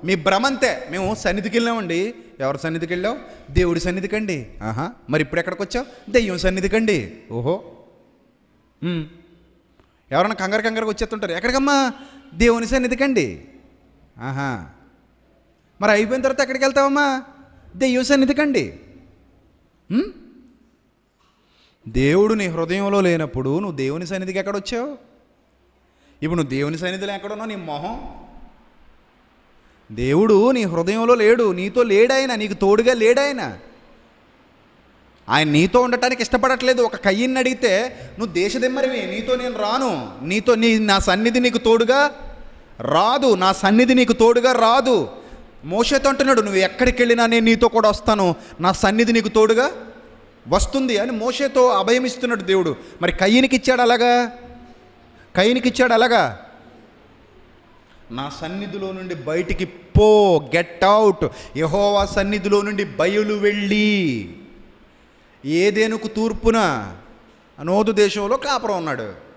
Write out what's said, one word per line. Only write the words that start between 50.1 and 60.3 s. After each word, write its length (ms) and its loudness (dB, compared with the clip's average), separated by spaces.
వస్తుంది" 500 2
అని 120 -2
మోషేతో 580 2
అభయం 360 2
ఇస్తున్నాడు 380 -4
దేవుడు. 340 2
మరి 100 0
కయ్యనికి 440 4
ఇచ్చాడు 240 2
అలాగా? 520 2
కయ్యనికి 320 2
ఇచ్చాడు 240 2
అలాగా? 520 2
"నా 200 -10
సన్నిధిలో 520 -10
నుండి 220 -10
బయటికి 500 -4
పో, 800 4